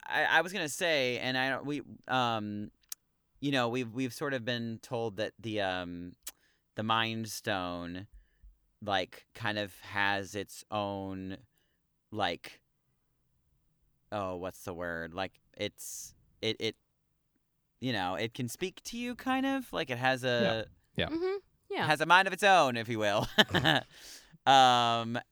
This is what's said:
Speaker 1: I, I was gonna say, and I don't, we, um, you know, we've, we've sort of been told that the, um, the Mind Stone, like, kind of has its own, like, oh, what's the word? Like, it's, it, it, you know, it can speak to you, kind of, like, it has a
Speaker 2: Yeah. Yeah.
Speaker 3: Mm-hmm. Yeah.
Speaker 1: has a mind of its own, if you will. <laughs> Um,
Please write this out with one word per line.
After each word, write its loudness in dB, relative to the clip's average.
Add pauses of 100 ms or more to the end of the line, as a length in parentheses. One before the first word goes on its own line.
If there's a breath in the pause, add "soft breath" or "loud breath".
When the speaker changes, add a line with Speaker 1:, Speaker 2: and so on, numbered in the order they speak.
Speaker 1:
I, 0
I 6
was -4
gonna -4
say, 0
and -2
I 0
don't, -4
we, -4 (260)
um, -2 (680)
you -2
know, 2
we've, -2
we've -4
sort -6
of -4
been -4
told -6
that -4
the, -2
um, -4 (600)
the -6
Mind 0
Stone, -6 (760)
like, -2
kind -2
of -4 (100)
has 0
its -10
own, -6 (760)
like, -4 (1500)
oh, -4
what's -8
the -6
word? -6
Like, -6 (220)
it's, -8 (260)
it, 0
it, -4 (1040)
you -2
know, -2
it -4
can -6
speak -8
to -10
you, -6
kind -2
of, -4
like, -4
it -4
has 2
a 2 (300)
Speaker 2:
Yeah. 0
Yeah. -4
Speaker 3:
Mm-hmm. -2 (340)
Yeah. -2
Speaker 1:
has 4
a 0
mind 8
of -2
its -2
own, 6
if -4
you -2
will. 2 (260)
<laughs> 4 (640 loud breath)
Um, 6 (120)